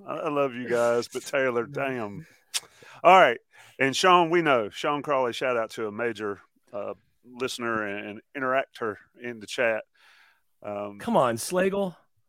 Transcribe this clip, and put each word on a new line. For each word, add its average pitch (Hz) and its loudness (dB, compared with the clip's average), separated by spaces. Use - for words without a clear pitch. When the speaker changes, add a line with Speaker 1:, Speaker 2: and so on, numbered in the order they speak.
Speaker 1:
I, 139 -8
I 170 -6
love 143 0
you 120 -10
guys, 120 0
but 123 -10
Taylor, 123 0
damn. 135 -8
All 185 10
right, 135 6
and 131 2
Sean, 175 6
we 175 4
know 123 2
Sean 147 -2
Crawley. 131 0
Shout 127 -2
out 113 -4
to 110 -6
a 101 -10
major, 104 -6
uh, 101 -8
listener 120 -6
and 104 -10
interactor 131 -4
in 120 -12
the 101 -18
chat. 113 -2
Um, 104 -10
Speaker 2:
Come 226 -2
on, 123 2
Slagle. 190 -4